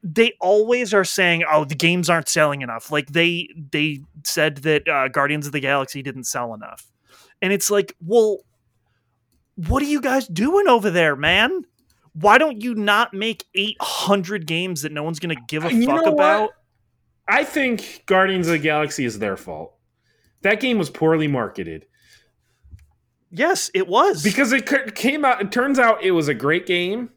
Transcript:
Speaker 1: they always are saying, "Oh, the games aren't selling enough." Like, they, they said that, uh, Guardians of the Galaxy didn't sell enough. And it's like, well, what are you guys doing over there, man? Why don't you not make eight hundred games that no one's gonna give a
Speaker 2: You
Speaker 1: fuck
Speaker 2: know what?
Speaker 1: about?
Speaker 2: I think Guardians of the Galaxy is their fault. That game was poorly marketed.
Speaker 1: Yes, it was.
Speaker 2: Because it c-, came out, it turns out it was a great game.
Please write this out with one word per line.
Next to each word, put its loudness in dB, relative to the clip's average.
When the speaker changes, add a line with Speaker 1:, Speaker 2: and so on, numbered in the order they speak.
Speaker 1:
they 2
always 2
are 4
saying, 0
"Oh, 4
the -8
games 0
aren't 0
selling 0
enough." -10
Like, -4
they, -2
they -4
said 0
that, 0
uh, 0
Guardians -2
of -10
the -4
Galaxy -2
didn't -10
sell -8
enough. -20
And 0
it's 0
like, 0
well, 2
what 0
are -2
you 0
guys 0
doing 2
over 4
there, 2
man? 2
Why 6
don't 0
you -4
not 0
make -6
eight -4
hundred -2
games -4
that -8
no -8
one's -6
gonna -6
give -4
a 0
Speaker 2:
You 4
Speaker 1:
fuck 2
Speaker 2:
know 2
what? 4
Speaker 1:
about? 2
Speaker 2:
I 2
think -4
Guardians 2
of 2
the 2
Galaxy -2
is -4
their -2
fault. -14
That 2
game 0
was -2
poorly 2
marketed. -4
Speaker 1:
Yes, -2
it 0
was. 2
Speaker 2:
Because 2
it 0
c-, 0
came -2
out, 2
it -4
turns 0
out 2
it 2
was 2
a 0
great -2
game. -4